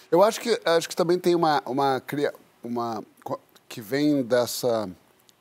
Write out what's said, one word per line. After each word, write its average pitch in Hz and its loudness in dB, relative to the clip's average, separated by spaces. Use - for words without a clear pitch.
Eu 170 6
acho 220 2
que, 233 -2
acho 165 2
que - -12
também 175 2
tem 175 2
uma... 156 2
uma 135 0
cria-, 143 -2
uma 117 -6
co-, - -8
que - -14
vem 143 0
dessa, 117 0